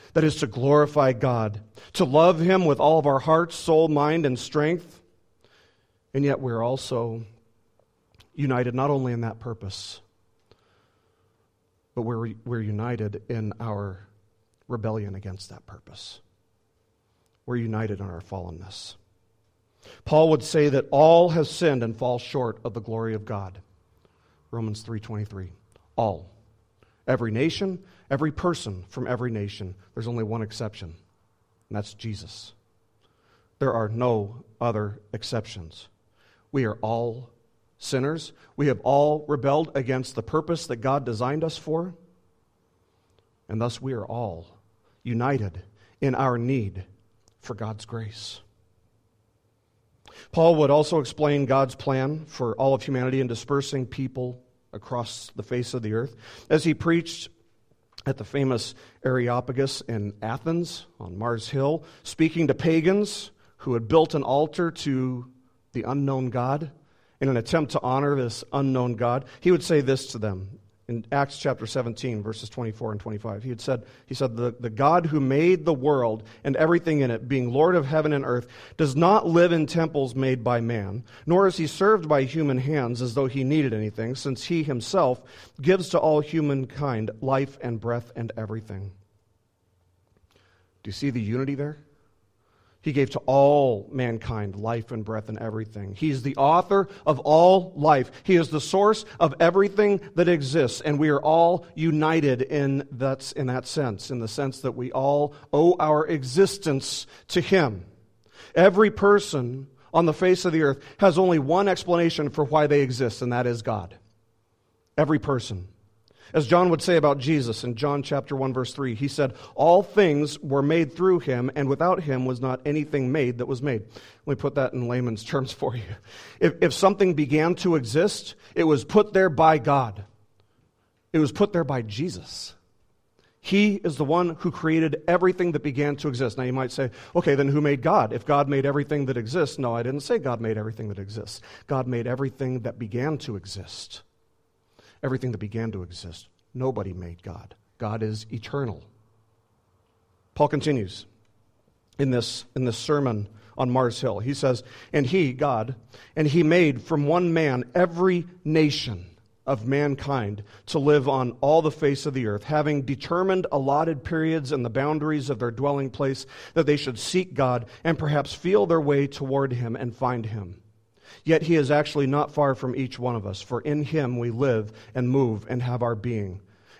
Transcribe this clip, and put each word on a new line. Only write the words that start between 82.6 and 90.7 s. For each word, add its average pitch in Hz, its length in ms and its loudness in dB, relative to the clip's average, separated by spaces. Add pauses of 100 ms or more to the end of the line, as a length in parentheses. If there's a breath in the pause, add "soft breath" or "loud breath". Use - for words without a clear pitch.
as 123 140 -4
though 135 140 0
he 131 160 -4
needed 139 280 2
anything, 110 440 -4
since 135 280 -8
he 165 200 -2
himself 135 580 0 (380 loud breath)
gives 180 300 2
to 170 100 2
all 156 200 4
humankind 139 1000 -2
life 135 420 -2
and 117 180 -6
breath 117 360 -6
and 113 200 -8
everything." 107 540 -10 (1900)